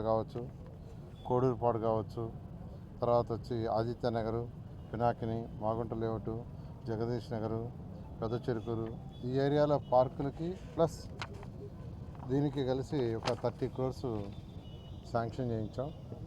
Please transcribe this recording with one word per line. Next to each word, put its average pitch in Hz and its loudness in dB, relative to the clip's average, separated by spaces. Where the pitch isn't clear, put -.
కావచ్చు, 110 2
కోడూరుపాడు 120 4
కావచ్చు, 110 2
తర్వాత 120 6
వచ్చి 120 -2
ఆదిత్య 117 2
నగరు, 113 2
పినాకిని, 117 2
మాగుంట 113 2
లేఅవుట్, 113 0
జగదీష్ 117 0
నగరు, 110 0
పెద్ద 113 0
చెరుకూరు, 113 0
ఈ - 0
ఏరియాలో 147 6
పార్కులకి 139 4
ప్లస్ 160 4
దీనికి 143 4
కలిసి 135 0
ఒక 120 2
థర్టీ 120 0
క్రోర్స్ 131 0
శాంక్షన్ 117 0
చేయించాం. 113 -2